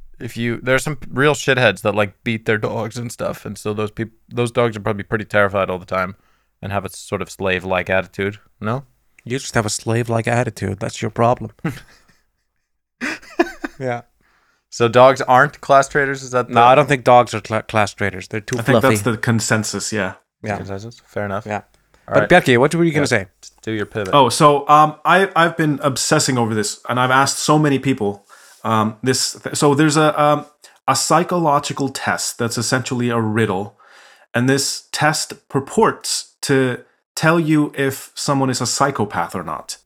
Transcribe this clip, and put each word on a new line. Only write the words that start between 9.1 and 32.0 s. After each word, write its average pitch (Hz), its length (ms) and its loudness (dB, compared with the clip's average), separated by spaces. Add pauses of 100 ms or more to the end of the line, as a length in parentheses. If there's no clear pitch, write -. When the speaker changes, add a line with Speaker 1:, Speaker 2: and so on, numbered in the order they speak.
Speaker 2:
You 123 140 -6
just - 160 -8
have 113 100 0
a 107 40 -2
slave-like 113 580 -2
attitude. 113 520 -4
That's - 220 -8
your 113 100 -6
problem. 117 400 0 (120)
<laughs> 143 100 -6 (2000)
Yeah. 120 220 -6 (680)
Speaker 1:
So - 180 0
dogs 123 340 6
aren't 131 400 2
class 135 260 4
traitors? 139 360 -2
Is 127 80 -14
that 123 180 -2
Speaker 2:
No, 123 60 -2
Speaker 1:
the 120 60 6
Speaker 2:
I 123 140 8
don't 143 120 4
think 135 160 0
dogs 123 300 6
are 110 80 -6
cla-, 110 220 -6
class 107 300 -2
traitors. 92 340 -6
They're 110 120 -8
too 120 200 -8
Speaker 3:
I - 20 -4
think 117 180 2
Speaker 2:
fluffy. 120 160 2
Speaker 3:
that's 104 60 -4
the 110 160 -2
consensus, 110 760 -2
yeah. 95 220 -4 (300)
Speaker 2:
Yeah. 104 140 -6
Speaker 1:
Consensus? 98 480 -12
Fair 104 200 -8
enough. 101 200 -8
Speaker 2:
Yeah. 104 160 -6 (460)
Speaker 1:
All - 80 -8
Speaker 2:
But 104 160 2
Speaker 1:
right. 180 120 6
Speaker 2:
Bjarki, 123 160 4
what 147 160 4
were 165 80 2
you 170 80 2
gonna 147 120 0
Speaker 1:
Yeah. 117 200 0
Speaker 2:
say? 90 40 -14 (340)
Speaker 1:
Do 110 100 -8
your 107 160 -4
pivot. 101 260 -6
Speaker 3:
Oh, 139 160 6
so, 143 400 4
um, 151 260 6 (100)
I, 185 300 4
I've 165 220 2
been 151 240 0
obsessing 139 560 0
over 113 160 0
this, 107 360 -4
and 120 100 -2
I've 127 120 2
asked 135 280 2
so 156 180 4
many 147 220 2
people, 104 480 -4 (360)
um, 110 380 0
this, 127 400 -2
th-, - 140 -8
so 147 180 4
there's 147 240 2
a, 151 240 2
um, 147 240 2 (420)
a 135 80 2
psychological 156 920 0
test - 480 -6